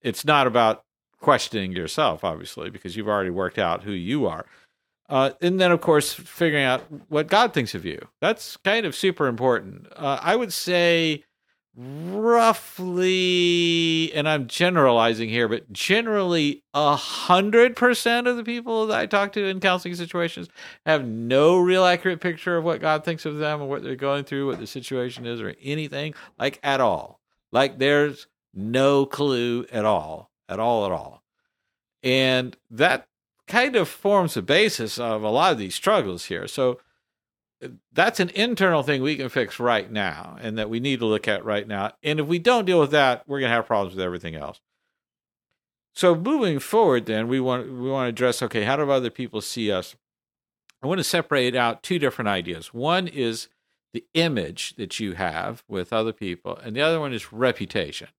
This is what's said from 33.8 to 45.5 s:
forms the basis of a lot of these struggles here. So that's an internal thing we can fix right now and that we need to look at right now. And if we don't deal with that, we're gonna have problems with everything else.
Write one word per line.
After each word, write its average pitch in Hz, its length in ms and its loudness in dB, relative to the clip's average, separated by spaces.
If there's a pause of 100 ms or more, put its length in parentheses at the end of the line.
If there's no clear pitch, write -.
forms 196 460 2
the 110 80 -2
basis 143 560 0
of 113 240 -2
a 107 80 -2
lot 160 220 4
of 120 60 -2
these 95 160 -6
struggles 110 520 0
here. 92 200 -6
So 127 340 -2 (1120)
that's 202 280 2
an 175 100 2
internal 190 520 2
thing 135 200 0
we 147 140 0
can 135 120 -6
fix 120 320 -2
right 110 300 2
now 87 500 -6
and 113 160 -8
that 107 140 -4
we 117 100 -4
need 131 200 -2
to 117 60 0
look 107 220 0
at 101 160 -2
right 104 240 -4
now. 104 240 -4 (100)
And 151 160 -2
if 147 80 -4
we 175 120 -2
don't 233 260 2
deal 180 160 4
with 139 120 2
that, 135 340 4
we're 139 140 -6
gonna 120 120 0
have 117 140 0
problems 98 280 0
with 95 100 -4
everything 85 300 -6
else. 73 260 -12 (1300)